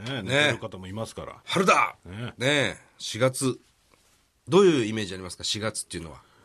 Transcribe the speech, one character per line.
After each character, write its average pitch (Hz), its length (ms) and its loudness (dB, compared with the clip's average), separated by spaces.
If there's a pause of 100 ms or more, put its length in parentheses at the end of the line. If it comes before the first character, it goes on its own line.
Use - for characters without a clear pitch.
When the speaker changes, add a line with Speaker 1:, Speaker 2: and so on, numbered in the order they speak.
Speaker 1:
え、 135 40 -6
Speaker 2:
ね 131 80 -4
え。 - 20 -6
Speaker 1:
寝 131 280 2
て - 20 2
る 117 80 0
方 98 180 -10
も 92 80 -12
い 92 80 -10
ま 110 140 -6
す - 80 -14
か 76 100 -10
ら。 - 200 -14
Speaker 2:
春 180 200 0
だ。 151 300 4 (100)
Speaker 1:
ね 104 320 -10
え。 117 80 -2
Speaker 2:
ね - 20 4
え、 131 300 2 (220)
四 - 180 -8
月。 127 420 0 (880)
ど 156 120 6
う 202 60 10
い 151 180 6
う - 20 0
イ 110 80 -2
メ 110 80 -2
ー 101 40 -2
ジ 92 100 -8
あ - 20 -10
り 95 60 -10
ま 90 80 -10
す - 60 -14
か、 104 60 -14
四 - 160 -2
月 107 260 -6
っ - 20 -20
て 90 100 -10
い 82 40 -8
う - 20 -12
の 80 80 -14
は。 65 100 -20 (240)